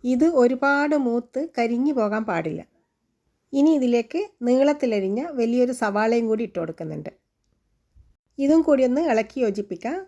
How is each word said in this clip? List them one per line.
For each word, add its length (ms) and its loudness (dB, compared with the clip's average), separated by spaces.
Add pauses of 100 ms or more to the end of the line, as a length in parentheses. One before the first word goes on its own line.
ഇത് 220 2 (100)
ഒരുപാട് 600 2
മൂത്ത് 440 -2 (100)
കരിഞ്ഞു 420 0
പോകാൻ 320 -2
പാടില്ല. 360 -4 (920)
ഇനി 220 4
ഇതിലേക്ക് 460 0 (200)
നീളത്തിലരിഞ്ഞ 800 0 (120)
വലിയൊരു 400 0
സവാളയും 540 0
കൂടി 180 0
ഇട്ട് 140 -10
കൊടുക്കുന്നുണ്ട്. 520 -10 (1300)
ഇതും 220 4
കൂടി 240 4
ഒന്ന് 160 0
ഇളക്കി 380 -2
യോജിപ്പിക്കാം. 580 -4 (100)